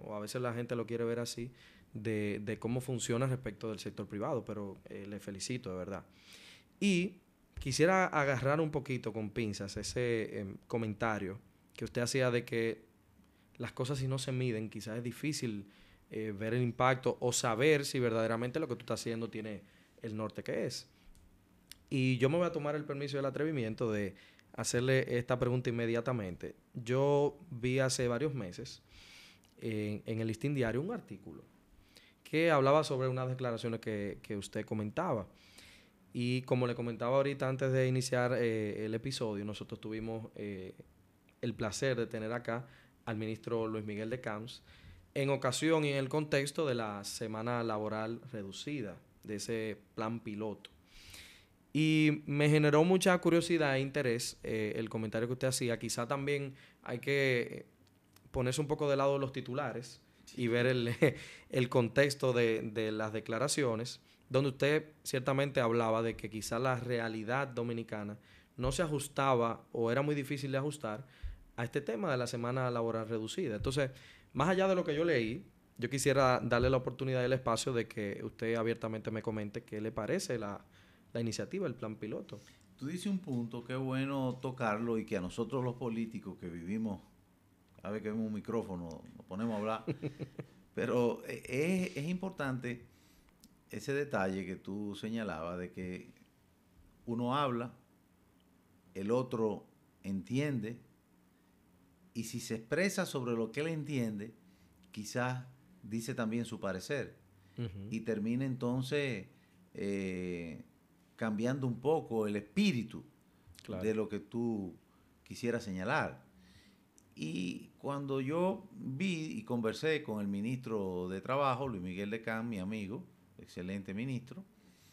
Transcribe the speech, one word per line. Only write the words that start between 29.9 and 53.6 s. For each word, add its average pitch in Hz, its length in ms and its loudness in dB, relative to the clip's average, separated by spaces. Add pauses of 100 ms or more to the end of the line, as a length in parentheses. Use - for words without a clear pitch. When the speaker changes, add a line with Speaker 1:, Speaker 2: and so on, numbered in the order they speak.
Speaker 1:
en 113 160 -2
el 113 60 0
Listín 139 260 0
Diario 120 280 2
un 190 100 -4
artículo 98 520 -10 (800)
que 165 280 4
hablaba 143 320 8
sobre 131 240 2
unas 127 200 0
declaraciones 120 520 -2
que, 101 420 -4
que 107 160 -4
usted 104 280 -4
comentaba. 107 600 -2 (880)
Y 123 300 0
como 127 240 2
le 120 80 -2
comentaba 120 420 0
ahorita 139 300 2
antes 131 240 0
de 131 160 4
iniciar, 127 460 2
eh, 110 520 0
el 110 100 -2
episodio, 113 500 -2
nosotros 104 340 -8
tuvimos, 110 560 -6
eh, 98 400 -8 (640)
el 120 120 0
placer 117 440 0
de 113 100 0
tener 110 260 -4
acá 120 340 -4 (380)
al 113 120 -2
ministro 113 500 -2
Luis 110 180 -4
Miguel 107 240 -4
de 127 100 -4
Camps 110 420 -8 (520)
en 139 160 2
ocasión 147 560 4
y 143 40 2
en 139 80 2
el 135 120 0
contexto 147 560 2
de 127 100 2
la 104 280 -2
semana 117 600 -2
laboral 110 580 -2 (100)
reducida, 101 680 -8 (260)
de 104 120 -6
ese 110 420 -2 (180)
plan 113 240 -2
piloto. 104 500 -6 (1000)
Y 156 540 4
me 147 240 4
generó 151 340 8
mucha 180 360 6
curiosidad 165 580 4